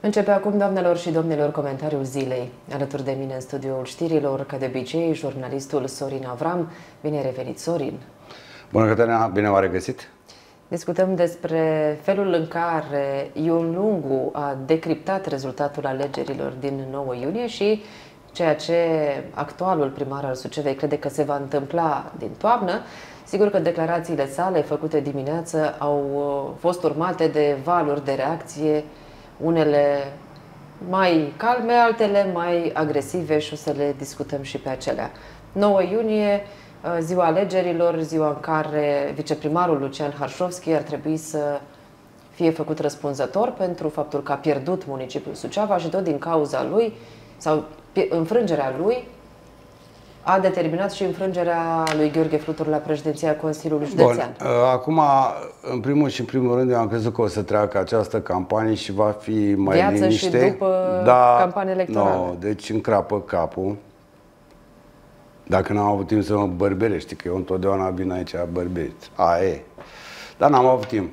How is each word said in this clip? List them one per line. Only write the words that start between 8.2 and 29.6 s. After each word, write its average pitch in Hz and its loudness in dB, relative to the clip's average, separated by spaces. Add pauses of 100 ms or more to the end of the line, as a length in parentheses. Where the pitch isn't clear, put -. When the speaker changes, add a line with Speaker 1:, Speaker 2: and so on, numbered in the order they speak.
Speaker 2:
Bună, 110 4
Cătălina! 113 4
Bine 104 2
v-am 98 6
regăsit! 92 -2 (600)
Speaker 1:
Discutăm 185 0
despre 160 0
felul 196 2
în 160 0
care 143 -2
Ion 165 0
Lungu 147 0
a 143 -4 (100)
decriptat 160 -2
rezultatul 143 -4
alegerilor 139 -4
din 139 -6
nouă 135 -6
iunie 208 -4
și 214 0 (500)
ceea 160 2
ce - -2 (600)
actualul 151 -2
primar 139 -6
al 131 -2
Sucevei 135 -4
crede 143 -2
că 143 -6
se 139 -2
va 143 0
întâmpla 143 -2
din 110 -8
toamnă. 208 2 (520)
Sigur 202 2
că 196 2
declarațiile 165 0
sale 175 0
făcute 151 0
dimineață 147 -2
au, 143 0 (100)
uh, 139 -4
fost 175 0
urmate 165 0
de 147 4
valuri 147 0
de 139 -2
reacție, 151 -2 (520)
unele 147 4 (920)